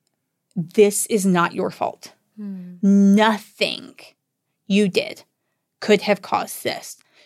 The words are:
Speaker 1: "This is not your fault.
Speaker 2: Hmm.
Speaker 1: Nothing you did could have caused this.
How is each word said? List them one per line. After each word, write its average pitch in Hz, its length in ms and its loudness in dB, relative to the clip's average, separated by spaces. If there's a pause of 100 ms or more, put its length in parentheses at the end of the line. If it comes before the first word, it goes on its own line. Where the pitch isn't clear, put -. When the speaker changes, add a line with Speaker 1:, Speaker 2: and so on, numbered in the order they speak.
(560)
Speaker 1:
"This 202 520 2
is 196 180 -2
not 175 280 2
your 180 180 -6
fault. - 400 -8 (260)
Speaker 2:
Hmm. 185 440 -16
Speaker 1:
Nothing 202 1120 2 (720)
you 202 220 2
did - 340 -6 (560)
could 208 220 2
have 202 200 -2
caused - 420 -6
this. - 340 -10 (280)